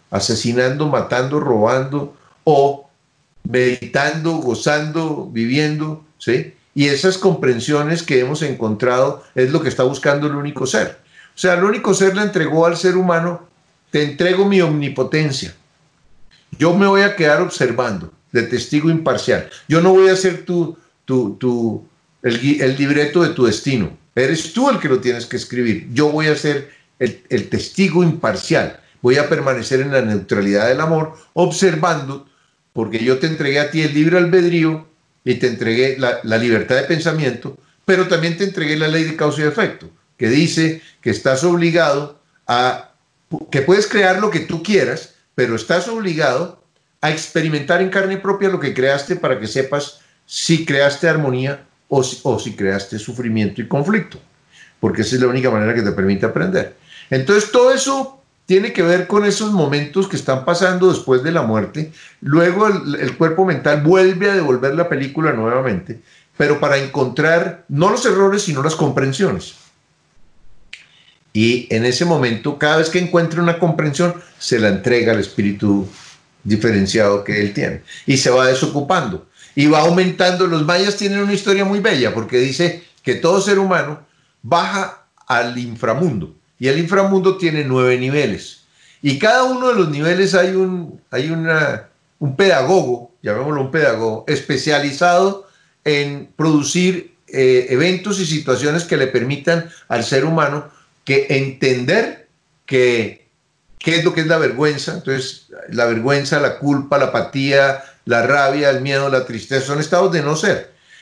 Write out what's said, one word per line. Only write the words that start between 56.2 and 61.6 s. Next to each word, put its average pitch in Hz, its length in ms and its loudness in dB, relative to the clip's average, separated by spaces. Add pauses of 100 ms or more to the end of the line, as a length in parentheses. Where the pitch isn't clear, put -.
aprender". - 500 -2 (340)
Entonces 202 420 2
todo 254 220 6
eso 269 480 -4 (260)
tiene 196 260 2
que 190 100 0
ver 175 240 2
con 208 180 2
esos 208 260 0
momentos 147 560 0
que 190 80 -6
están 131 300 -2
pasando 180 420 2
después 131 360 2
de 160 80 -2
la 165 100 0
muerte. 113 500 -4 (300)